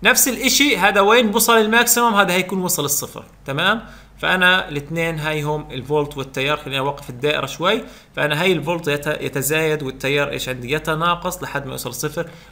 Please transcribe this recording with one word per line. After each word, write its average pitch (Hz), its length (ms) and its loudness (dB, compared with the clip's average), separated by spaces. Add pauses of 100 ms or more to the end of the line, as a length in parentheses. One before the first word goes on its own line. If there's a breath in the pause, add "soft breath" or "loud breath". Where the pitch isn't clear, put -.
نفس - 260 4
الاشي 247 480 2
هذا 202 240 4
وين 214 340 6
وصل 226 240 6
الماكسيمم، 233 560 4
هذا 196 180 4
هيكون 185 260 0
وصل 175 260 -2
الصفر. - 400 -4 (220)
تمام؟ 185 560 -2 (160)
فأنا 180 500 2
الاثنين 160 500 -4
هاي 151 240 -2
هم 151 280 -4
الفولت 143 460 -2
والتيار. 135 400 -2
خلينا 135 260 -6
نوقف 143 280 -4
الدائرة 139 360 -2
شوي. 202 380 -2 (320 loud breath)
فأنا 147 260 0
هاي 185 100 4
الفولت 165 360 -2
يت-، 147 340 -2
يتزايد 151 600 -2
والتيار 139 480 -2
إيش 131 180 -6
عندي؟ 123 240 -6
يتناقص 170 720 -4
لحد 135 240 -6
ما 131 60 -10
يوصل 127 220 -8
صفر، 151 320 -6 (260 loud breath)